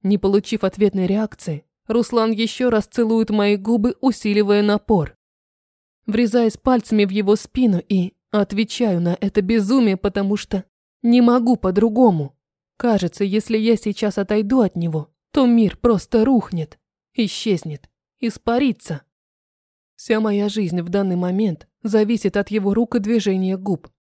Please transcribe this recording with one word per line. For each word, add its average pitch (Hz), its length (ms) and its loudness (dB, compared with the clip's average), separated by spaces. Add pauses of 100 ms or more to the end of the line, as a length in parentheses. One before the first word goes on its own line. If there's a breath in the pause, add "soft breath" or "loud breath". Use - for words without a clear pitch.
Не 196 160 0
получив 202 460 0
ответной 190 440 0
реакции, 196 580 -6 (220)
Руслан 226 440 0
ещё 226 380 -2
раз 214 160 0
целует 220 460 0
мои 208 260 2
губы, 220 420 0
усиливая 208 640 2
напор. 208 560 0 (880)
Врезаясь 226 500 0
пальцами 220 480 0
в 196 60 0
его 202 260 2
спину 175 540 0
и 185 240 0 (180)
отвечаю 208 720 -2
на 175 180 -2
это 208 220 0
безумие, 214 560 0
потому 196 400 -4
что 196 260 -6 (380)
не 240 180 4
могу 240 380 4
по-другому. 196 760 2 (440)
Кажется, 202 480 -2
если 214 320 -2
я 220 180 2
сейчас 208 420 -4
отойду 208 440 0
от 185 160 0
него, 160 320 -4 (220)
то 269 140 2
мир 233 320 4
просто 220 460 2
рухнет, 196 560 -2 (340)
исчезнет, 185 760 -4 (300)
испарится. 233 800 -4 (920)
Вся 220 240 -2
моя 208 280 0
жизнь 185 340 -4
в 170 80 -10
данный 190 260 -2
момент 180 520 -2 (160)
зависит 214 540 0
от 202 120 -4
его 202 240 -2
рук 233 220 -2
и 240 40 2
движения 196 580 -2
губ. 190 320 -6 (140)